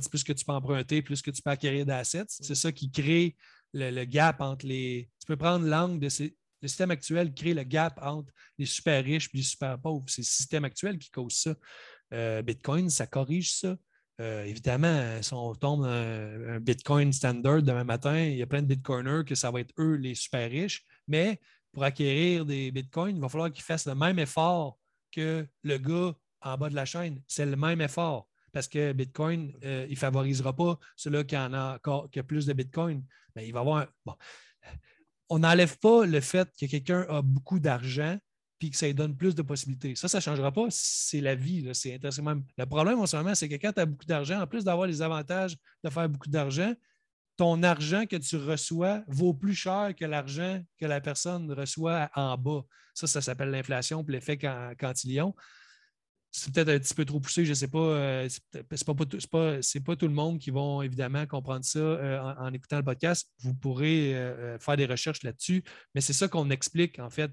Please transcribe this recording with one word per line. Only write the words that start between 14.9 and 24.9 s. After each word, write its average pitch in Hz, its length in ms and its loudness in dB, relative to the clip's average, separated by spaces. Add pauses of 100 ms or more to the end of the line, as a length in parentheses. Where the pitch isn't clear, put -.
si 104 120 -4
on 120 200 -4
tombe 143 300 0
un, 117 720 -4
un 113 40 -4
Bitcoin 139 520 4
standard 135 520 4
demain 123 200 2
matin, 131 340 0
il 151 200 0
y 123 40 -2
a 120 60 -2
plein 143 140 0
de 143 60 0
Bitcoiners 135 580 0
que 135 100 -2
ça 123 160 0
va 123 80 -2
être 120 180 -8
eux 160 180 2
les 127 200 -4
super 117 340 -2
riches, 165 360 -4 (220)
mais 170 320 2 (320)
pour 135 120 -2
acquérir 151 600 2
des 135 260 -2
Bitcoins, 165 460 -2
il 151 40 -2
va 131 80 -2
falloir 160 220 -2
qu'ils - 120 -14
fassent 160 240 -4
le 135 80 -2
même 170 240 4
effort 160 600 2 (320)